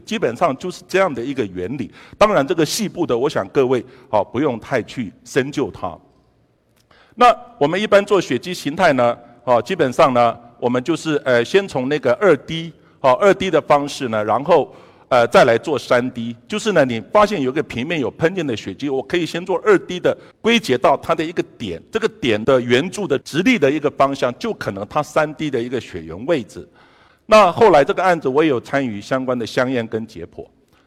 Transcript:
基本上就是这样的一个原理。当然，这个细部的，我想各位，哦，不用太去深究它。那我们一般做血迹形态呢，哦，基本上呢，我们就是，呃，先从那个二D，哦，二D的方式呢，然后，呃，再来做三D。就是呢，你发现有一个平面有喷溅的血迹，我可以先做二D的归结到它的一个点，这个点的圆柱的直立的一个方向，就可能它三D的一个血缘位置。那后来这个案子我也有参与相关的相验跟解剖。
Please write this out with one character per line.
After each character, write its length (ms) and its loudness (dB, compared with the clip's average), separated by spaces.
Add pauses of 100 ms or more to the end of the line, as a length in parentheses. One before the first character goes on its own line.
基 100 -6
本 200 -2
上 200 0
就 140 -10
是 160 -16
这 140 0
样 120 0
的 80 -8
一 140 -8
个 120 -2
原 300 -8
理。 140 -8 (260)
当 160 6
然， 140 2
这 80 -2
个 100 2
细 240 -4
部 160 -6
的， 140 -2
我 100 -2
想 200 -4
各 180 2
位， 180 0 (260)
哦， 120 2
不 160 -8
用 220 -2
太 240 -4
去 280 -10 (120)
深 260 -2
究 220 -4
它。 260 -10 (1160)
那 200 6 (220)
我 80 2
们 160 -2
一 60 -2
般 160 6
做 160 2
血 180 -2
迹 160 -8
形 220 -8
态 160 4
呢， 260 2 (240)
哦， 180 2
基 140 -4
本 180 0
上 220 4
呢， 240 2 (220)
我 80 0
们 160 -2
就 100 -2
是， 300 -2
呃， 200 2
先 220 0
从 220 -4
那 100 -2
个 160 0
二 220 4
D， 360 -8 (280)
哦， 140 4
二 200 4
D 160 -4
的 100 2
方 280 2
式 200 -6
呢， 140 0
然 220 0
后， 300 0 (340)
呃， 180 4
再 180 6
来 140 4
做 200 -4
三 340 0
D。 220 -10 (120)
就 120 -6
是 140 -2
呢， 120 4
你 160 -2 (120)
发 140 6
现 160 -2
有 80 0
一 40 2
个 80 0
平 240 -6
面 140 -4
有 100 -2
喷 240 -2
溅 120 -4
的 100 -4
血 160 -10
迹， 160 -8
我 140 -4
可 140 -4
以 100 -2
先 180 -8
做 200 -2
二 160 4
D 180 -10
的 180 0 (240)
归 180 2
结 200 0
到 180 2
它 180 -2
的 80 -2
一 100 -8
个 100 -4 (160)
点， 320 -10
这 80 -4
个 100 0
点 340 -2
的 180 4
圆 300 2
柱 160 -8
的 120 -2
直 240 -6
立 160 2
的 120 2
一 100 -2
个 100 0
方 240 0
向， 240 -2
就 160 -6
可 160 -10
能 180 -8
它 140 -4
三 320 -2
D 160 -6
的 100 -2
一 80 -6
个 120 -6
血 220 -14
缘 240 -14
位 160 0
置。 240 -18 (600)
那 240 6
后 200 4
来 140 6
这 80 -2
个 100 -4
案 160 2
子 100 -4
我 140 2
也 60 2
有 120 0
参 260 -4
与 140 -8
相 260 -4
关 120 -2
的 80 -8
相 240 -2
验 160 -4
跟 200 -6
解 200 -16
剖。 200 -20 (400)